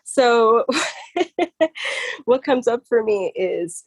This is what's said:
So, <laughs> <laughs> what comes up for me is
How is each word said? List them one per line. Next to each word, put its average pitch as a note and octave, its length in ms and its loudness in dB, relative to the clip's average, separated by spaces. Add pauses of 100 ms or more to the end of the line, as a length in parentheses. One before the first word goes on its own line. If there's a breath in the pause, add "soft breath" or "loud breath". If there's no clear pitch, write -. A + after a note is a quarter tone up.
So, A#3 640 4
<laughs> - 340 -4 (120)
<laughs> F4 540 -2 (560 loud breath)
what C4 180 2
comes B3+ 240 0
up A#3+ 200 -2
for A#3 160 2
me G3+ 320 -2
is E3+ 520 -4